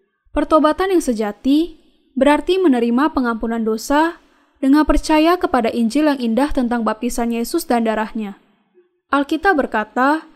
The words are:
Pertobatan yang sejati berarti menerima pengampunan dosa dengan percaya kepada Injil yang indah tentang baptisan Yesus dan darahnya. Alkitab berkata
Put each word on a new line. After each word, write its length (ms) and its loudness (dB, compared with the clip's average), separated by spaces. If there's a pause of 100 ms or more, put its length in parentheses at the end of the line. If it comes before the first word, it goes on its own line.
(320)
Pertobatan 640 2
yang 80 2
sejati 720 -2 (400)
berarti 400 2
menerima 560 2
pengampunan 480 -4
dosa 560 -2 (400)
dengan 320 2
percaya 480 2
kepada 320 -2
Injil 400 0
yang 80 0 (160)
indah 160 0
tentang 320 -2
baptisan 480 -4
Yesus 400 -4
dan 160 0
darahnya. 560 -6 (720)
Alkitab 480 0
berkata 640 -2 (120)